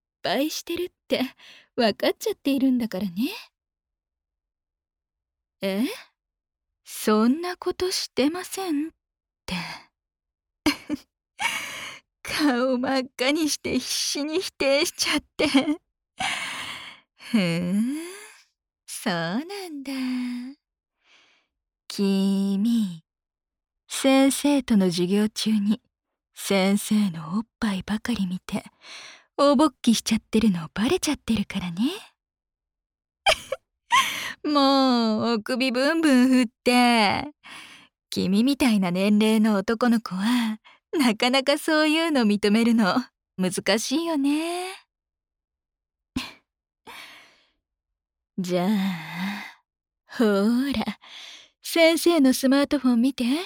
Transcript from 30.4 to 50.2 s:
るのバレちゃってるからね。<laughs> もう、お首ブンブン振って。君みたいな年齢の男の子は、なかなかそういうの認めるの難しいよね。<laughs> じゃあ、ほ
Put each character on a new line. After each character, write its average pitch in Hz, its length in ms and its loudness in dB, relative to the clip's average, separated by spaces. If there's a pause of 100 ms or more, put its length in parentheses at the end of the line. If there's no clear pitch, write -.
る 220 100 4
の 170 220 -4
バ 208 160 -2
レ 359 100 2
ち - 120 -4
ゃ 277 40 -2
っ - 40 -2
て - 160 -4
る 208 100 0
か - 160 -8
ら 180 120 -6
ね。 214 180 0 (2500)
<laughs> - 0 -
も 262 880 2
う、 - 20 -
お 220 60 -2
首 254 320 0
ブ 262 200 2
ン 330 80 0
ブ 320 100 4
ン 254 180 6
振 254 140 4
っ 233 40 0 (180)
て。 240 720 2 (720)
君 190 360 0
み 277 120 2
た 262 140 2
い 208 100 4
な 185 100 0
年 202 280 2
齢 220 220 4
の 214 160 4
男 226 320 0
の 226 120 2
子 - 140 -8
は、 220 440 0 (340)
な 262 220 2
か 247 160 0
な 269 140 2
か 285 140 2
そ 311 240 0
う 311 60 2
い 320 200 0
う - 20 -2
の 277 120 2
認 208 280 2
め 226 140 4
る 233 100 4
の 208 220 2 (400)
難 190 420 0
し 262 180 -4
い 330 100 -2
よ 330 100 -2
ね。 330 580 -2 (1400)
<laughs> - 260 -12 (2000)
じ 180 200 -2
ゃ 175 80 0
あ、 190 960 -4 (540)
ほ 254 80 2